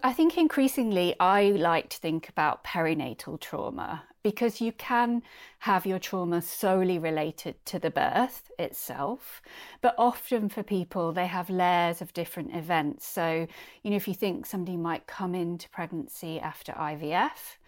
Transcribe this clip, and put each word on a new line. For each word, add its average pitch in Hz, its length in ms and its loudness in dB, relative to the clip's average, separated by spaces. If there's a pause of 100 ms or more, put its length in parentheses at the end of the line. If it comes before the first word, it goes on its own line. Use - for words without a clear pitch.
I 262 100 2
think 320 240 4
increasingly 240 840 4
I 196 300 6
like 170 400 2
to - 80 -10
think 160 320 -4
about - 340 0
perinatal 156 760 -2
trauma, - 640 -6 (180)
because 214 380 0
you 233 140 -2
can 240 480 0 (380)
have 190 260 2
your 190 140 0
trauma 170 420 -2
solely 185 580 2
related 156 680 -2
to 180 120 -4
the 160 120 0
birth - 680 0
itself. - 840 -6 (400)
But 240 160 4
often 233 520 2
for 202 140 -6
people, 175 500 -2
they 180 140 0
have 180 220 -4
layers 175 520 2
of 170 100 -10
different - 420 -6
events. 160 540 0
So, 165 400 0 (340)
you 208 100 -2
know, 208 40 2
if 202 140 -2
you 190 60 -2
think - 300 -2
somebody 180 320 -4
might 165 300 -4
come 180 280 -4
into 170 340 -4
pregnancy 165 680 -8
after - 380 -10
I 151 180 -4
V 151 180 -4
F, - 440 -2 (100)